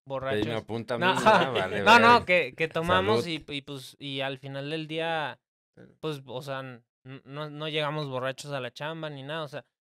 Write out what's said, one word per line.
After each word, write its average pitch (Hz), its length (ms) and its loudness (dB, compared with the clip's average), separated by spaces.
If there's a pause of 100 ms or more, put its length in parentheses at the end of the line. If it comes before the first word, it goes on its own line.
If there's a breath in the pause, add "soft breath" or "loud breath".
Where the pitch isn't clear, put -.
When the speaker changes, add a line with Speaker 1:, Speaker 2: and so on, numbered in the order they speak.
Speaker 1:
borrachos. 131 420 -2
Speaker 2:
una 110 140 -2
punta 117 360 -4
Speaker 1:
No, 180 180 4
<laughs> 175 40 -2
Speaker 2:
mía, 185 300 6
vale, 190 340 -2
Speaker 1:
no, 226 160 10
no, 226 140 8
Speaker 2:
verga. 233 120 6
Speaker 1:
que, 170 300 2
que 165 120 0
tomamos 185 560 2
Speaker 2:
Salud. 160 240 -6
Speaker 1:
y, 147 100 -8
y, 139 40 -6
pues, 135 380 -12
y 139 220 -6
al 135 160 -4
final 139 320 -10
del 160 180 -6
día, 160 520 -4 (360)
Speaker 3:
Claro. 120 240 -20
Speaker 1:
pues, 151 260 -6
o 123 160 -8
sea, 135 180 -8
n-, 131 680 -16
no, 147 240 -10
no 147 200 -8
llegamos 151 380 -2
borrachos 131 440 -6
a 139 80 -6
la 120 120 -8
chamba 156 380 -10
ni 139 140 -12
nada, 156 200 -8
o 147 40 -8
sea, 131 180 -14 (340)